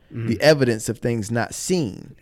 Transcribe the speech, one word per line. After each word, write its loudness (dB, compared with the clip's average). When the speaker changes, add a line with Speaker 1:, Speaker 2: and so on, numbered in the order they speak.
Speaker 1:
Mm. -6
Speaker 2:
the 0
evidence 4
of -4
things -2
not -2
seen -4